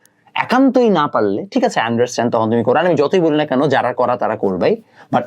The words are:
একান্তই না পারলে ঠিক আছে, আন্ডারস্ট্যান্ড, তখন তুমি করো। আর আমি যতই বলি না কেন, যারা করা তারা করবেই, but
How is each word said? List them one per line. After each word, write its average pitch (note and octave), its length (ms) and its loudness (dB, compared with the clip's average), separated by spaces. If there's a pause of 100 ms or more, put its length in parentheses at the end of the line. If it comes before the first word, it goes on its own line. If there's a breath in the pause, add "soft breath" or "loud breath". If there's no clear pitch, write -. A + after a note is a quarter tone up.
(340 soft breath)
একান্তই B3 560 2
না D#3 160 0
পারলে A2+ 440 -2
ঠিক B3+ 140 0
আছে, F#3 160 0
আন্ডারস্ট্যান্ড, A#2 520 -2
তখন A2+ 180 0
তুমি A#2+ 140 0
করো। B2+ 140 2
আর E3+ 80 0
আমি F3 80 2
যতই C#3+ 260 2
বলি D#3 160 2
না D3+ 100 0
কেন, C3 140 -2
যারা B2+ 320 0
করা B2 240 0
তারা G#2 200 -4
করবেই, G#2 400 0 (360 loud breath)
but B2 140 0